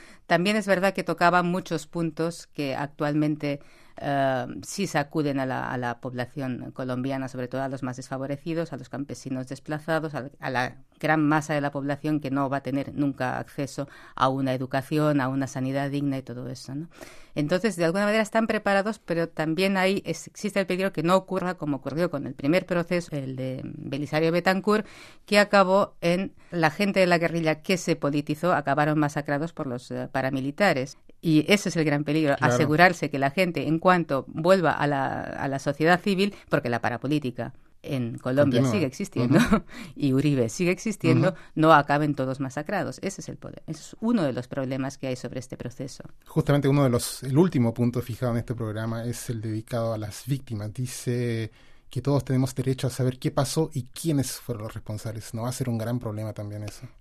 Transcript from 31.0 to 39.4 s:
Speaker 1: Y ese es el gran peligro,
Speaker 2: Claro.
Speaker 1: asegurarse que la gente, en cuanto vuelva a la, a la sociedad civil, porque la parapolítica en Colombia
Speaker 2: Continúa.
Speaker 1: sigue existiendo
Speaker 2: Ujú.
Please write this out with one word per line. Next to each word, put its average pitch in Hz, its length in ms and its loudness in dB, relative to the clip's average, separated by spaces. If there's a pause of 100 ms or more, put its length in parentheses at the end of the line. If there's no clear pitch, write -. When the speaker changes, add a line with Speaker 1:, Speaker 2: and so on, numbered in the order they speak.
Speaker 1:
Y 156 300 4
ese 202 180 4
es 160 80 -6
el 156 80 2
gran 147 180 2
peligro, 151 320 2
Speaker 2:
Claro. 127 180 2
Speaker 1:
asegurarse 151 560 4
que 135 100 -2
la 139 120 2
gente, 170 360 0
en 160 120 2
cuanto 165 480 2
vuelva 165 440 4
a - 160 0
la, 139 340 -2
a - 260 -6
la 139 120 -4
sociedad 156 420 2
civil, 196 320 0 (160)
porque 139 200 0
la 117 120 0
parapolítica 127 720 -2 (280)
en 127 360 -4
Colombia 131 420 4
Speaker 2:
Continúa. 131 140 4
Speaker 1:
sigue 180 120 2
existiendo 127 520 0
Speaker 2:
Ujú. 220 260 4 (160)